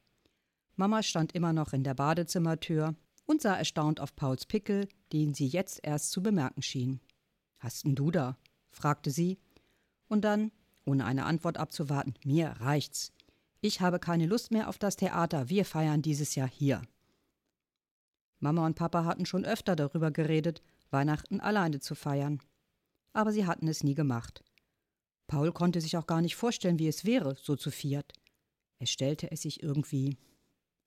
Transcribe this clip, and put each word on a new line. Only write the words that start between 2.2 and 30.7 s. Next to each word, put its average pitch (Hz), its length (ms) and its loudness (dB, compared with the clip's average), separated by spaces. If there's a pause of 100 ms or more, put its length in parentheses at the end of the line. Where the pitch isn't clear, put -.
und 302 160 2
sah 196 140 2
erstaunt 151 420 0
auf - 160 -8
Pauls 131 320 -2
Pickel, 202 420 0 (240)
den 151 220 2
sie 139 140 0
jetzt 175 340 -4
erst 151 300 -2
zu 185 100 -2
bemerken 175 400 0
schien. 127 380 -2 (600)
„Was - 220 -10
denn 143 140 2
du 147 160 2
da?“, 131 260 0 (320)
fragte - 400 -2
sie. 175 280 0 (680)
Und 214 160 2
dann, 214 280 2 (320)
ohne 135 200 2
eine 131 200 0
Antwort 165 320 0
abzuwarten, 139 580 -2 (100)
„Mir 147 240 2 (120)
reicht's. - 520 -2 (480)
Ich 208 200 0
habe 180 180 4
keine 170 280 2
Lust - 260 0
mehr 220 160 2
auf - 100 -6
das 196 180 -2
Theater, 170 520 0
wir 185 160 2
feiern 156 380 2
dieses 147 320 0
Jahr 131 140 0
hier.“ 135 340 0 (1600)
Mama 160 280 2
und 160 100 2
Papa 170 280 0
hatten 170 220 0
schon - 180 -2
öfter 208 300 0
darüber 156 380 0
geredet, 160 500 0 (280)
Weihnachten 151 500 0
alleine 170 400 0
zu - 140 -8
feiern. 143 460 -2 (720)
Aber 214 200 0
sie 208 140 0
hatten 165 200 0
es 160 160 -2
nie 139 120 4
gemacht. 135 500 -2 (840)
Paul 156 240 2
konnte 175 300 2
sich 160 160 -2
auch 160 100 -4
gar 165 140 2
nicht 170 160 0
vorstellen, 190 420 0
wie 156 100 2
es 151 160 -2
wäre, 190 360 2
so 143 160 -2
zu - 140 -6
viert. 143 420 -4 (640)
Er 123 80 -6
stellte 147 460 -2
es 156 100 -8
sich - 200 -8
irgendwie 139 540 0 (720)